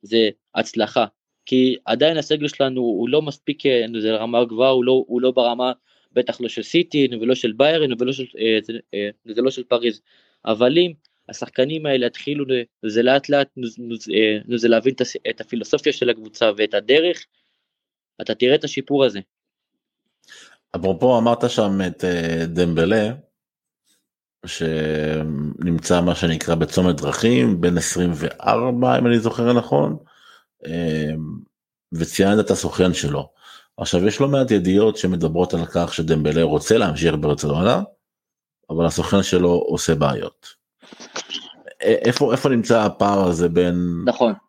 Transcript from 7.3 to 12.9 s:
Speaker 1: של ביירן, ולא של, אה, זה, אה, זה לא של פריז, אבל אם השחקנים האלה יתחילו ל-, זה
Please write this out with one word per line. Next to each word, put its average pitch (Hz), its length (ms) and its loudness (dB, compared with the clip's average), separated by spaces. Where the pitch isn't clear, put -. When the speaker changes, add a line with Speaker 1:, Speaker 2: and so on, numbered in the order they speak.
Speaker 1:
של 120 160 -4
ביירן, 143 480 2
ולא 123 120 -2
של, 131 140 -8
אה, 110 240 2
זה, 113 100 -12
אה, 101 160 -4
זה 113 160 -4
לא 127 100 2
של 127 120 -10
פריז, 117 380 -2
אבל 120 320 2
אם 175 160 0
השחקנים 147 560 -4
האלה 135 200 0
יתחילו 143 400 -6
ל-, 123 440 -4
זה 113 140 2